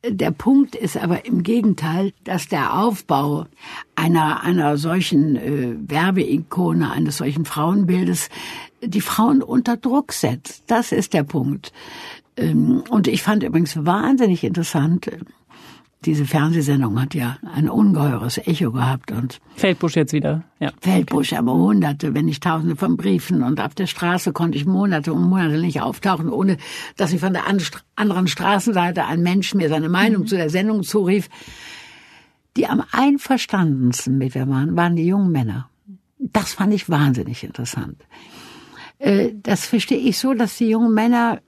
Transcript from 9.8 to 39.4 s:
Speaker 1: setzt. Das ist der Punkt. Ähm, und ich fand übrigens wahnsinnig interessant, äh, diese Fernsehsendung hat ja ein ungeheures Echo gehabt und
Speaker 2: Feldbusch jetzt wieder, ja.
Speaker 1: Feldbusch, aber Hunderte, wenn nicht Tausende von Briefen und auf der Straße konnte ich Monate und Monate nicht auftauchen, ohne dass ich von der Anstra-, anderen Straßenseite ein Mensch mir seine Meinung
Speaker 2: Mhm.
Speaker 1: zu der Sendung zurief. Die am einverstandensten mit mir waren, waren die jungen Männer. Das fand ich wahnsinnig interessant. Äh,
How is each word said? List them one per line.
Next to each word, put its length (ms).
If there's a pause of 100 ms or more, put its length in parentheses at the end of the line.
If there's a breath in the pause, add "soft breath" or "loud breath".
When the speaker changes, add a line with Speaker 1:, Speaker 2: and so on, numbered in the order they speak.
Speaker 1:
setzt. 540
Das 240
ist 220
der 100
Punkt. 500 (640 loud breath)
Ähm, 540
und 160
ich 160
fand 220
übrigens 320 (100)
wahnsinnig 560
interessant, 640
äh, 120 (880 loud breath)
diese 180
Fernsehsendung 720
hat 140
ja 240 (180)
ein 140
ungeheures 680
Echo 340
gehabt 400
und 260 (180)
Speaker 2:
Feldbusch 400
jetzt 180
wieder, 300 (140)
ja. 120 (100)
Speaker 1:
Feldbusch, 540
aber 180
Hunderte, 600
wenn 100
nicht 180
Tausende 320
von 220
Briefen 460
und 180
auf 140
der 120
Straße 460
konnte 240
ich 80
Monate 480
und 160
Monate 320
nicht 220
auftauchen, 480
ohne 260 (400 loud breath)
dass 160
ich 80
von 140
der 120
Anstra-, 360 (140)
anderen 320
Straßenseite 760
ein 160
Mensch 340
mir 140
seine 220
Meinung 320
Speaker 2:
Mhm. 60
Speaker 1:
zu 80
der 120
Sendung 360
zurief. 440 (1300 loud breath)
Die 100
am 160 (100)
einverstandensten 1300
mit 160
mir 140
waren, 280
waren 200
die 100
jungen 240
Männer. 380 (500)
Das 360
fand 200
ich 140
wahnsinnig 560
interessant. 580 (960 loud breath)
Äh, 340 (100)